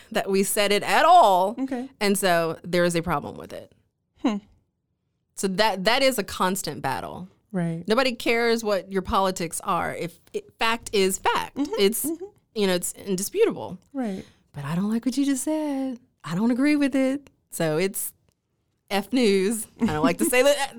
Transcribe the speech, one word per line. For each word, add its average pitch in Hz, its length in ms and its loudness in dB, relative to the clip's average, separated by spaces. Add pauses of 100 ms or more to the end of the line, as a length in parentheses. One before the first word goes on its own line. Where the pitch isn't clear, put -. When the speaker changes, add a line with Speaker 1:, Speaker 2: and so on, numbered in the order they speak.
(120)
Speaker 1:
that 202 180 -2
we 196 120 4
said 202 300 0
it 202 100 2
at 202 220 4
all. 220 540 6
Speaker 2:
Okay. 262 300 -6 (120)
Speaker 1:
And 202 180 2
so 170 460 2
there 175 200 2
is 175 120 2
a 165 60 0
problem 165 340 -4
with - 160 -16
it. - 200 -16 (500)
Speaker 2:
Hmm. 214 140 0 (1000)
Speaker 1:
So 196 120 -2
that, 190 360 0
that 247 180 2
is 262 160 2
a 196 60 -2
constant 185 580 -4
battle. 131 460 -6 (240)
Speaker 2:
Right. 170 340 -4
Speaker 1:
Nobody 247 280 0
cares 233 500 0
what 190 260 -2
your 190 120 -2
politics 190 600 -2
are. 170 320 -2
If 170 240 -8 (140)
it, - 260 -10
fact 233 340 -2
is 196 260 2
fact, - 380 -4
Speaker 2:
Mm-hmm. 294 220 -4
Speaker 1:
it's, 202 280 2
Speaker 2:
Mm-hmm. 330 180 -6 (300)
Speaker 1:
you 202 120 0
know, 185 80 2
it's 180 200 -4
indisputable. 190 840 -2 (140)
Speaker 2:
Right. 220 320 -6 (280)
Speaker 1:
But 143 120 -12
I 151 100 -4
don't 202 160 0
like 226 140 -2
what 254 120 -2
you 285 80 0
just 269 200 -2
said. 285 540 -4 (260)
I 156 100 -6
don't 226 160 2
agree 277 260 2
with 277 180 2
it. 269 340 0 (220)
So 156 260 -2
it's 190 360 -2 (800)
F 202 220 -4
news. 214 540 2 (140)
I 233 60 2
don't 156 180 -2
like 170 140 -6
to - 60 0
say 247 180 4
that. 277 360 2